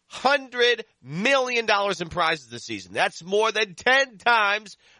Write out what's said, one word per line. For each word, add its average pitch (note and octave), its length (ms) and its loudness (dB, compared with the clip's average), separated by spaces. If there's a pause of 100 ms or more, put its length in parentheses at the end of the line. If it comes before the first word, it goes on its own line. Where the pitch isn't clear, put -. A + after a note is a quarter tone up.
hundred A#3+ 760 0 (180)
million A#3 640 0
dollars G3+ 340 0
in F3 80 -8
prizes D#3+ 400 -2
this A#2 160 -14
season. F#2+ 300 -12
That's E3+ 320 -2
more G#3 260 0
than G#3 240 -4
ten B3+ 420 0
times G#3+ 600 0 (220)